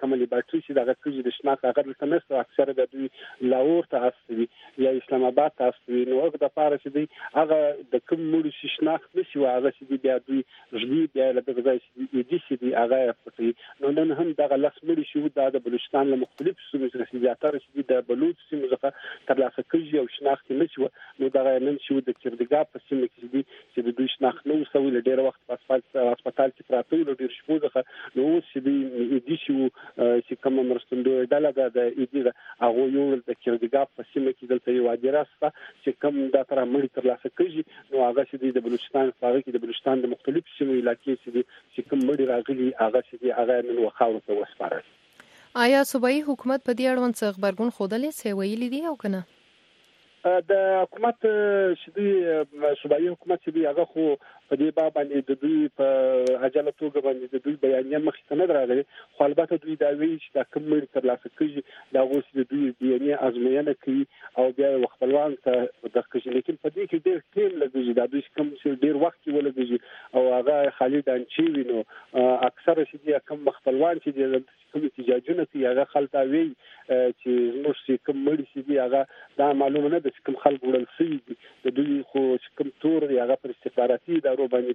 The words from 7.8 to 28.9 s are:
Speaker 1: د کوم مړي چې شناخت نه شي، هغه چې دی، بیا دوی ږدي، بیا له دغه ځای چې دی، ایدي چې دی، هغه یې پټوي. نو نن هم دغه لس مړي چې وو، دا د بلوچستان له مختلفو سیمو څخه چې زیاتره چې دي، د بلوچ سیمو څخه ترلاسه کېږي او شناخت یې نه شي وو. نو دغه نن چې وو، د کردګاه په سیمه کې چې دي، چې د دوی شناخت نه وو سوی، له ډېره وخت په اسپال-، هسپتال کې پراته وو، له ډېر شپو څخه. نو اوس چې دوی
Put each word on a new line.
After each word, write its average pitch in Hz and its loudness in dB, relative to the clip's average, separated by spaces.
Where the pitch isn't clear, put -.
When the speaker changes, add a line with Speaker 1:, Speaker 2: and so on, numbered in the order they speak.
Speaker 1:
د - 2
کوم 165 -2
مړي 156 0
چې - -12
شناخت 160 -2
نه 185 0
شي، - -8
هغه 131 2
چې - -8
دی، 135 -2
بیا 131 2
دوی 135 -2
ږدي، 135 0
بیا 131 2
له 123 -2
دغه 123 -4
ځای 127 2
چې - -20
دی، 127 -8
ایدي 127 -2
چې 139 -4
دی، 123 -2
هغه 117 2
یې 117 0
پټوي. 117 -2
نو 139 -2
نن 160 0
هم 170 -2
دغه 139 2
لس 143 0
مړي 156 0
چې - -4
وو، 151 0
دا 135 2
د 135 0
بلوچستان 139 0
له 135 2
مختلفو 139 -4
سیمو 135 -4
څخه 123 -6
چې 127 -8
زیاتره 139 -2
چې - -20
دي، 139 -4
د 131 0
بلوچ 330 0
سیمو 143 -4
څخه 135 0
ترلاسه 127 0
کېږي 151 -2
او 123 -4
شناخت 139 -2
یې 131 -2
نه 165 2
شي - -8
وو. 131 -2
نو 135 0
دغه 131 2
نن 139 -2
چې - -4
وو، 135 0
د - 0
کردګاه 120 -2
په 131 -14
سیمه 135 -2
کې - -8
چې 240 -14
دي، 190 0
چې - -8
د - -4
دوی 131 0
شناخت 123 -2
نه 147 0
وو 151 -2
سوی، 139 2
له 123 0
ډېره 131 2
وخت - -6
په 123 -8
اسپال-، 127 0
هسپتال 131 -2
کې - -18
پراته 127 0
وو، 160 0
له 139 -2
ډېر 127 -4
شپو - -2
څخه. - -2
نو - 2
اوس 165 2
چې 139 -6
دوی 139 2